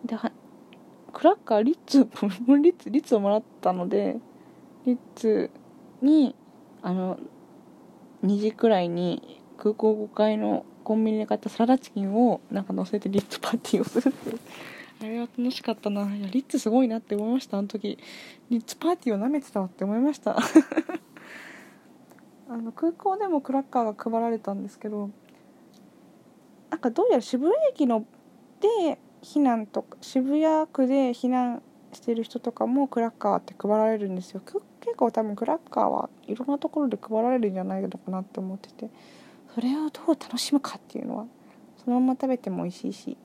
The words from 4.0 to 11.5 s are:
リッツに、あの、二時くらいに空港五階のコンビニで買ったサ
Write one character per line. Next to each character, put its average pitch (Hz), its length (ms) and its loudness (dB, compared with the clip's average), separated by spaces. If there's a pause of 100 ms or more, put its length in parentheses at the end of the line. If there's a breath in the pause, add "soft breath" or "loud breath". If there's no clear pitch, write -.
リ 247 80 4
ッ 240 40 0 (180)
ツ 214 360 0 (500)
に、 285 340 6 (460)
あ 180 120 -4
の、 185 260 -2 (1040)
二 202 160 4
時 214 120 2
く 226 180 2
ら 196 120 4
い 175 80 -2
に 175 500 -4 (180)
空 214 180 0
港 220 180 2
五 214 140 -4
階 214 300 0
の 208 280 -2 (180)
コ 220 120 0
ン 220 100 2
ビ 220 60 2
ニ 214 80 -2
で 214 60 -4
買 214 120 -2
っ - 20 -6
た 208 100 -8
サ - 100 -14